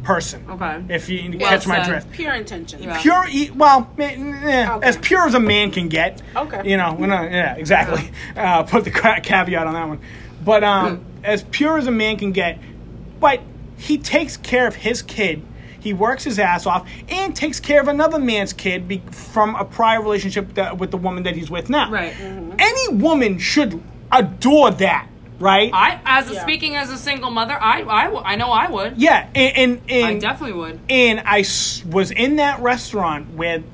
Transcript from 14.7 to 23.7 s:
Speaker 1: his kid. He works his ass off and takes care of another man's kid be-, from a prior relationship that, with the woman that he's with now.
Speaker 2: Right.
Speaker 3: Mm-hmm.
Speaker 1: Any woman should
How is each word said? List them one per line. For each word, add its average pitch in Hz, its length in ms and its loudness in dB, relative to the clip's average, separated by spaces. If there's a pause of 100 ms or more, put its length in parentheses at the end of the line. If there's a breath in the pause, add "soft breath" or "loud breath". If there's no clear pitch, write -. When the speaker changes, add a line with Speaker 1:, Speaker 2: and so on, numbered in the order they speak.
Speaker 1:
his 233 260 -4
kid. 165 420 -4 (360 loud breath)
He 208 140 -6
works 220 300 0
his 208 160 -4
ass 175 260 2
off 180 220 0 (220 loud breath)
and 370 260 -4
takes - 240 -4
care 285 220 4
of 262 60 0
another 302 320 2
man's 214 340 -2
kid 180 340 -6
be-, 190 140 -6 (100)
from 214 440 0
a 202 100 -4
prior 226 360 2
relationship 196 540 -4
that, 190 220 -2
with 185 140 -4
the 196 60 -4
woman 180 260 -4
that 175 120 -4
he's 160 160 -8
with 170 180 -8
now. 254 220 0
Speaker 2:
Right. 175 220 -4
Speaker 3:
Mm-hmm. 190 460 -12
Speaker 1:
Any 466 360 2
woman 233 440 2
should 202 420 0 (300)